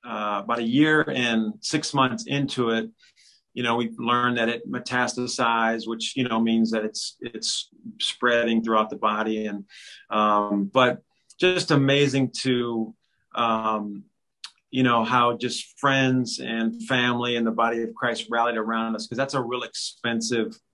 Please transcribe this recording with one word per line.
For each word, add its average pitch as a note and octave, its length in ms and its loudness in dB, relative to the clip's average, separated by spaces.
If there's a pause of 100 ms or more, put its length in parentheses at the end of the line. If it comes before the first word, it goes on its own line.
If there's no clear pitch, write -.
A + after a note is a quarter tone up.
uh, G#2 400 -4
about A#2 160 -2
a - 20 -2
year D3 400 4
and A2+ 580 0
six - 320 -4
months B2+ 340 0
into C3 440 -2
it, A2+ 180 -2 (640)
you B2+ 80 -6
know, A#2 140 2
we A#2+ 220 -2
learned A#2+ 400 0
that A2+ 100 2
it A#2 220 -6
metastasized, A#2 1160 -2
which, A2+ 280 -6
you B2+ 120 0
know, A2+ 120 0
means A2+ 300 4
that A2 140 0
it's, - 360 -8
it's - 480 -6 (320)
spreading A#2 600 2
throughout A2 280 2
the G#2+ 60 -8
body. G#2+ 500 0
And, G2+ 180 -6 (460)
um, G#2 640 2
but B2 300 4 (380)
just F3+ 300 2
amazing C#3 640 4 (100)
to, A#2+ 520 -2 (400)
um, A2 680 -2 (680)
you C3 120 2
know, A#2+ 220 4
how A#2+ 320 2
just - 420 -6
friends C3 600 2
and A2+ 480 -2
family B2 500 0
and A#2 100 0
the A2+ 40 0
body A#2 320 0
of A2+ 120 -6
Christ A#2+ 360 -4
rallied A#2 260 0
around A2+ 380 -2
us, G#2+ 120 -8
'cause A#2 120 -8
that's C3+ 160 -4
a C3 80 -2
real A#2+ 200 -6
expensive A2+ 960 -4 (160)